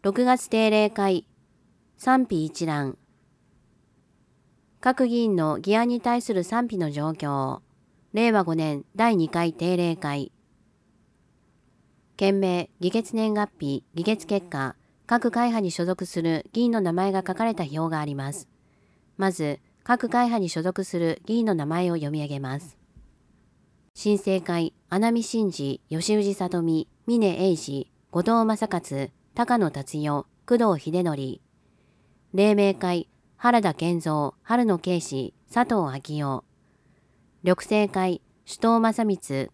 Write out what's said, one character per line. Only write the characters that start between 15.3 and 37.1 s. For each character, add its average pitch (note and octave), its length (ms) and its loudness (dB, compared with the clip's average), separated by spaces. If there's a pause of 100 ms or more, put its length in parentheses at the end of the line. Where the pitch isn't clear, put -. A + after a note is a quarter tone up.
会 A#3+ 160 0
派 A3+ 120 0
に F#3 120 -2
所 E3+ 140 -2
属 F3+ 200 -4
す F3 160 -6
る E3 320 0
議 A3+ 80 0
員 A#3+ 100 2
の A3+ 80 0
名 F3 140 0
前 F#3+ 180 0
が F#3+ 140 0
書 F#3 80 -4
か G#3 120 -2
れ A3 100 0
た G3+ 80 -4
表 D3+ 260 -4
が D#3+ 100 -2
あ D3+ 60 -4
り D3 80 -6
ま C#3 180 -6
す。 - 160 -12 (680)
ま F#3+ 140 2
ず、 D3+ 280 -4 (240)
各 A#3+ 240 0
会 A#3+ 180 2
派 A#3 140 0
に F3+ 80 0
所 E3 140 -4
属 F#3 220 -2
す F3+ 160 -4
る E3 260 -2
議 A3+ 140 0
員 A3+ 60 2
の G#3 100 2
名 D3 100 -2
前 F3 240 0
を E3+ 60 0
読 D3 160 -4
み D3+ 100 -4
上 D3 60 -6
げ C#3 120 -6
ま C3+ 200 -6
す。 - 180 -18 (1200)
新 G#3 240 2
生 F#3+ 200 0
会、 E3+ 360 -2 (140)
穴 A3 220 2
見 A#3 120 0
真 A3 260 -2
治、 C#3 400 -6
吉 G3+ 340 0
氏 G3 120 0
里 F3+ 260 -2
美、 D#3+ 260 0 (200)
峰 A#3 200 4
英 F3+ 280 2
二、 C#3 360 -8 (200)
後 E3+ 100 0
藤 A3+ 240 4
正 A3 220 -2
勝、 C#3+ 440 -6 (220)
高 A#3+ 240 0
野 E3+ 140 2
達 D3 320 -8
代、 D3 220 -2 (200)
工 A3+ 300 4
藤 C#3+ 40 -8
秀 F3 240 -2
則。 C#3 380 -4 (920)
黎 G3+ 220 6
明 G3+ 200 4
会、 F3 340 -2 (280)
原 A#3+ 260 4
田 E3+ 100 2
健 E3+ 260 -2
三、 D3+ 440 -2
春 A#3+ 220 0
野 F#3+ 120 2
啓 F3 220 -2
史、 C3+ 340 -6 (180)
佐 A#3+ 160 0
藤 F3+ 240 0
昭 D3 320 -6
夫。 C3+ 200 -4 (960)